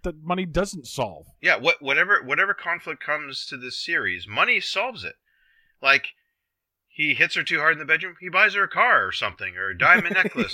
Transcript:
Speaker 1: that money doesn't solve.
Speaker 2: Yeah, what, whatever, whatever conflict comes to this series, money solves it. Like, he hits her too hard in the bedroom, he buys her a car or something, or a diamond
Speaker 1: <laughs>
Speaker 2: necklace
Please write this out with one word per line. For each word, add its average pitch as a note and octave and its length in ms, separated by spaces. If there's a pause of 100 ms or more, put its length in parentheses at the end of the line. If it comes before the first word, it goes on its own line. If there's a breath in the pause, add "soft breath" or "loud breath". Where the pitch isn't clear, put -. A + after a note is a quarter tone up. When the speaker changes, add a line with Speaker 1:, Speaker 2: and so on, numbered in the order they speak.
Speaker 1:
that D#3 200
money F3+ 220
doesn't E3+ 420
solve. F#2+ 380 (160)
Speaker 2:
Yeah, E3+ 160
what, D#3+ 240
whatever, E3 400
whatever D3+ 320
conflict E3+ 480
comes D3 460
to D3 100
this B2 240
series, F#2+ 460
money F#3 320
solves G#3 460
it. - 100 (680)
Like, C3+ 280 (800)
he D3+ 260
hits D#3+ 220
her E3+ 80
too D#3+ 160
hard D#3 140
in D#3 60
the D#3 60
bedroom, E3 340
he F3+ 100
buys G3 260
her G3+ 80
a F3+ 60
car F3+ 360
or F#2+ 80
something, F#2 440
or F#2+ 120
a F#2 80
diamond F3 380
Speaker 1:
<laughs> F#3 80
Speaker 2:
necklace A3 300